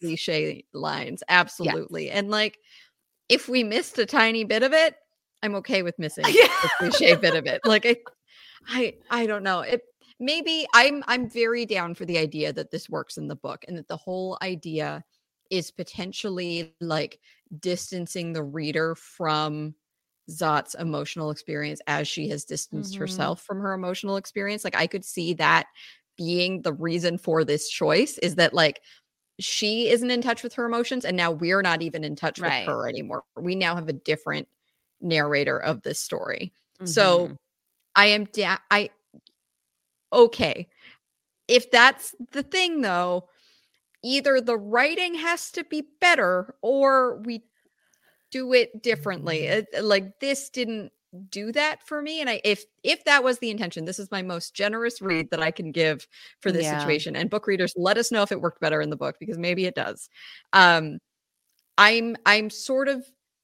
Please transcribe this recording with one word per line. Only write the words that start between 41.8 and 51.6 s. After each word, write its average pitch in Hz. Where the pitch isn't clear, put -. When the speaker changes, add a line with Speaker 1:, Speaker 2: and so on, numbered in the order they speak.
Speaker 1:
the 277
thing, 330
though, 180
either 269
the 233
writing 285
has 339
to 339
be 302
better 202
or 269
we 226
do 262
it 233
differently. 185
Speaker 2:
Mm-hmm. 208
Speaker 1:
It, 214
like, 196
this 277
didn't 226
do 208
that 294